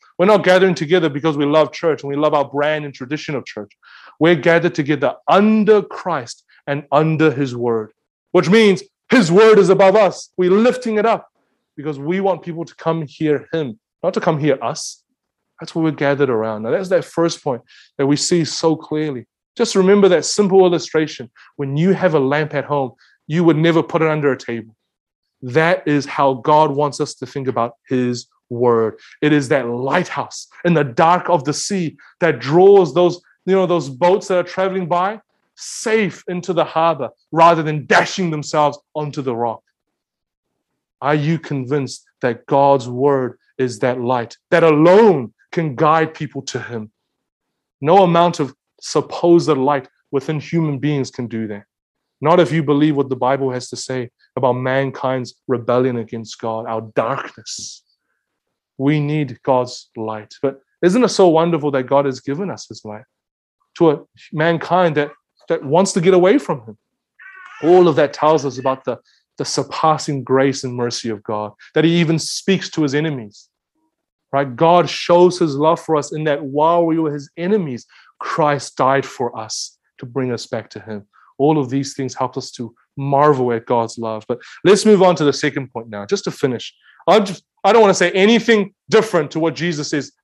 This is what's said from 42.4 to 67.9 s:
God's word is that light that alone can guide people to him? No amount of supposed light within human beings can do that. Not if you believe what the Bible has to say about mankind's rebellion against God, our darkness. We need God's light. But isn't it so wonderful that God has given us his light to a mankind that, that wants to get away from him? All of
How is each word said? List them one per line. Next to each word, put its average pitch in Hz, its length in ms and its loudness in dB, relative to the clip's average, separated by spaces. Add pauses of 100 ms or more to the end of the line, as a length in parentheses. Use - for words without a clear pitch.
God's 139 420 2
word 127 500 -2 (200)
is 120 220 -4
that 127 200 -2
light 120 360 -4 (140)
that 170 140 4
alone 165 680 4 (180)
can 160 220 -4
guide 160 400 0
people 139 280 -12
to - 180 -10
him? 110 300 -12 (920)
No 175 220 4
amount 170 380 2
of 131 140 -6 (260)
supposed 156 680 2
light 135 400 0 (220)
within 143 300 -4
human 156 380 -2
beings 139 320 -2
can 123 160 -8
do 110 220 -8
that. 104 160 -12 (560)
Not 165 200 4
if 139 100 2
you 156 140 -2
believe 147 320 2
what 131 120 0
the 127 80 -4
Bible 131 360 -2
has 123 180 -8
to 123 60 -12
say 127 340 -8 (240)
about 127 200 0
mankind's 131 800 -4 (120)
rebellion 123 520 -2
against 113 420 -12
God, 113 260 -6
our 113 140 -6
darkness. - 1040 -8 (920)
We 143 220 0
need 147 460 -4
God's 127 520 -2
light. 110 460 -10
But 135 180 -4 (220)
isn't 190 200 2
it 208 60 2
so 190 200 4
wonderful 160 440 0
that 131 120 -2
God 139 220 0
has 131 120 -6
given 156 320 -8
us 110 160 -14
his - 180 -20
light 107 200 -16 (720)
to 165 140 4
a 143 100 -2 (320)
mankind 165 640 0
that, 147 160 -4 (360)
that 165 160 -4
wants 170 280 0
to 196 80 0
get 185 140 4
away 185 240 4
from 139 240 -6
him? 110 160 -20 (840)
All 175 240 6
of 156 100 2